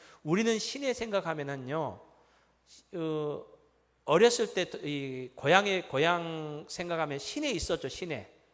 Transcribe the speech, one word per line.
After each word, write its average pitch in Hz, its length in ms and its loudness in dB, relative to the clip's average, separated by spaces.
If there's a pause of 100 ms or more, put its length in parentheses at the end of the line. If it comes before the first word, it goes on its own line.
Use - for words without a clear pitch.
(240)
우리는 220 360 2
시내 269 340 -4
생각하면은요, 151 1080 -4 (920)
어, 156 520 -4 (600)
어렸을 214 480 6
때 175 180 0 (120)
이 135 520 -4
고향에, 185 480 4
고향 160 840 0
생각하면 160 520 -4
시내 294 320 -4
있었죠, 165 360 -2
시내. 135 400 -8 (260)